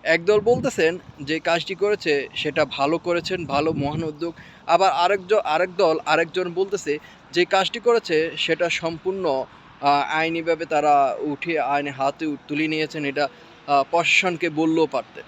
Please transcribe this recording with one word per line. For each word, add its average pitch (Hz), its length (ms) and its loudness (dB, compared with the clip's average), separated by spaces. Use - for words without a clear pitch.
একদল 170 360 2
বলতেছেন 208 580 2
যে 151 180 -4
কাজটি 170 360 -2
করেছে 170 600 0
সেটা 147 300 0
ভালো 143 320 -2
করেছেন, 175 480 -4
ভালো 147 280 0
মহান 151 300 -4
উদ্যোগ। 160 300 -8
আবার 175 240 4
আরেকজ-, 185 480 2
আরেক 170 360 -2
দল, 170 300 4
আরেকজন 170 480 0
বলতেছে 190 440 -2
যে 175 140 2
কাজটি 190 340 0
করেছে 185 580 0
সেটা 165 320 0
সম্পূর্ণ, 170 760 -2
আহ, 143 300 2
আইনিভাবে 165 540 -2
তারা 147 540 4
উঠে, 151 400 -4
আইনে 143 320 -2
হাতে 135 340 -4
উ-, 147 120 -4
তুলে 151 200 -4
নিয়েছেন, 156 380 -4
এটা, 135 220 0
আহ, 143 240 4
প্রশাসনকে 170 580 0
বললেও 160 380 2
পারতেন। - 400 -8